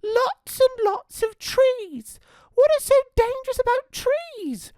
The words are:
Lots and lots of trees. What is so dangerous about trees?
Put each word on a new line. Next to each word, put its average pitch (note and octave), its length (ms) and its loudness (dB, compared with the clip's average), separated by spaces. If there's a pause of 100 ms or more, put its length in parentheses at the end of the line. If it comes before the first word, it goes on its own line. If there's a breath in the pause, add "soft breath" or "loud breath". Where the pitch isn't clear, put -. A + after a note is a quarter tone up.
Lots A#4 580 -2
and B4+ 260 2
lots - 360 -4
of A4 160 -4
trees. A4 800 -2 (360 soft breath)
What C#5 240 4
is - 60 -10
so - 100 2 (220)
dangerous B4+ 440 -2
about B4+ 320 -2
trees? B4 840 -6